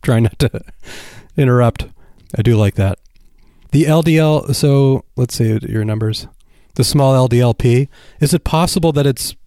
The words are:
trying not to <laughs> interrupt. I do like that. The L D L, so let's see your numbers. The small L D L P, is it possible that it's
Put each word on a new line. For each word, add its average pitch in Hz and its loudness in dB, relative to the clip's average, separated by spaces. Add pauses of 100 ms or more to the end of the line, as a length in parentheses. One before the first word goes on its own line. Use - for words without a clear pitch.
trying 117 2
not - -2
to - -4 (380)
<laughs> - -16
interrupt. 123 2 (500)
I 110 -2
do 113 2
like 104 2
that. 95 -2 (720)
The 147 2
L 156 2
D 156 2
L, 156 0
so 139 2 (120)
let's 123 -2
see 110 0
your 110 -4
numbers. 107 -4 (480)
The 127 0
small 135 2
L 131 2
D 120 2
L 120 2
P, 127 0 (320)
is - 0
it 165 -2
possible 165 0
that 143 0
it's - -4 (120)